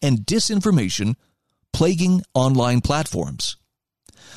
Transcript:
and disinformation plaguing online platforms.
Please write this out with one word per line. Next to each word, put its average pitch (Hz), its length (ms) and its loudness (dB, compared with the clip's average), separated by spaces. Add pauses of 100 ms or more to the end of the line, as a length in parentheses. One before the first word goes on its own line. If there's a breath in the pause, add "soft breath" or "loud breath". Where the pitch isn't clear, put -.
and 123 240 0
disinformation 175 920 0 (560)
plaguing 180 500 2 (120)
online 127 480 2
platforms. 85 760 -4 (800 loud breath)